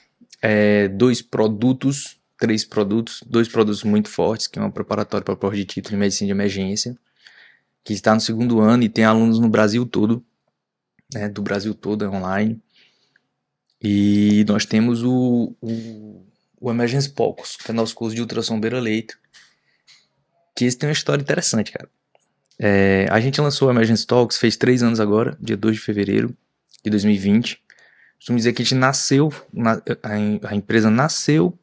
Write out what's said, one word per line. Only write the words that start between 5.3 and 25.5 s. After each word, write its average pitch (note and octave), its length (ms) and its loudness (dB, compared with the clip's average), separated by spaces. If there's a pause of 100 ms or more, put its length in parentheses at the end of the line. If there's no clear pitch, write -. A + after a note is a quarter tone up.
prova - 200 -4
de G2+ 100 -4
título - 300 -10
em G2 40 -2
medicina G2+ 280 -2
de G2 40 -2
emergência, G2+ 680 -4 (840)
que G#2+ 100 -8
está G2 220 2
no A2+ 60 0
segundo A2+ 400 0
ano A#2+ 220 4
e G#2+ 60 2
tem A2 140 0
alunos A2+ 340 4
no A#2 120 4
Brasil G#2+ 360 2
todo. A#2 380 -2 (880)
Né, G#2 160 -6
do G#2 120 -10
Brasil G2+ 320 -4
todo, G#2 320 -4
é G2 40 -6
online. G2 520 -4 (1200)
E G#2 680 4
nós G2+ 180 0
temos A#2 380 0
o, B2 580 0
o, A2 640 -12 (340)
o B2 120 -4
Emergency A#2+ 380 0
Pocos, - 460 -4
que - 160 -10
é - 20 -4
nosso A2+ 200 -2
curso A2+ 220 -8
de A#2 60 -4
ultrassom A2+ 380 -4
beira-leito, A2+ 580 -4 (1400)
que B2 100 0
esse B2+ 120 0
tem D3 120 -4
uma D3+ 40 -2
história C#3+ 280 0
interessante, C#3 500 -2
cara. - 180 -14 (720)
É, G2 520 4
a A2 80 4
gente C3+ 200 0
lançou C#3+ 280 2
o B2+ 40 4
Emergency A2+ 360 2
Talks, A#2+ 320 2
fez A2+ 180 2
três B2 240 2
anos A#2 180 2
agora, G#2+ 400 0
dia A2 160 -6